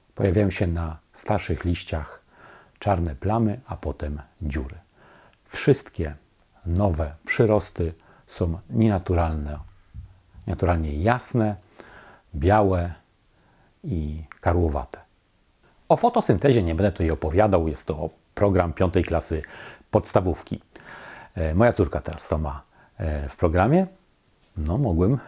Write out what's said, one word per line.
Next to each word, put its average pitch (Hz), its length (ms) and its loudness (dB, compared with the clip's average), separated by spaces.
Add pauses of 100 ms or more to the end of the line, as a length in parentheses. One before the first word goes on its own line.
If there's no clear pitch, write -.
(160)
pojawiają 101 340 2
się 90 180 0
na 82 300 -4 (160)
starszych - 520 -4
liściach - 560 -4 (580)
czarne 85 360 0
plamy, 107 520 0
a 85 100 -10
potem 73 440 -6 (200)
dziury. 69 340 -6 (680)
Wszystkie - 680 0 (500)
nowe 85 500 0 (100)
przyrosty 101 680 0 (340)
są 85 320 -4 (100)
nienaturalne, 85 920 0 (880)
nienaturalnie 87 460 0
jasne, 107 600 0 (800)
białe 90 580 4 (880)
i 78 400 -4 (180)
karłowate. 82 580 0 (880)
O 160 80 6
fotosyntezie 139 680 4
nie 82 120 0
będę 95 160 2
tutaj 82 200 0
opowiadał, 82 560 2
jest 73 180 -6
to 78 240 -6 (260)
program 90 380 2
piątej 90 300 2
klasy 80 380 -2 (500)
podstawówki. - 680 0 (760)
E, 80 200 -2
moja 117 180 6
córka 80 280 0
teraz - 260 -8
to 80 100 0
ma, 76 240 -6 (360)
e, 73 320 -4
w - 60 -14
programie. 104 520 2 (680)
No, 80 200 -2
mogłem 104 500 2